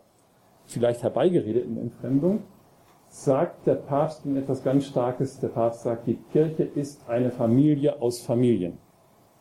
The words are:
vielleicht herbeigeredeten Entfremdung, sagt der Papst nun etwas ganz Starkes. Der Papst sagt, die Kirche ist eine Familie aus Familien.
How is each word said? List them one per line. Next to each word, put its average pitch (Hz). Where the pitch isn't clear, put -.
vielleicht 117
herbeigeredeten 117
Entfremdung, 139
sagt -
der 139
Papst 147
nun 139
etwas 135
ganz 139
Starkes. 127
Der 117
Papst 117
sagt, 117
die 113
Kirche 156
ist -
eine 120
Familie 139
aus 120
Familien. 113